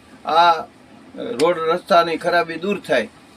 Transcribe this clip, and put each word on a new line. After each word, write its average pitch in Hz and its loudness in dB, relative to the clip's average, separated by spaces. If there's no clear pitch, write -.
આ, 170 4
અ, 160 -4
રોડ 147 -2
રસ્તાની 165 0
ખરાબી 170 -2
દૂર 175 -6
થાય 123 -2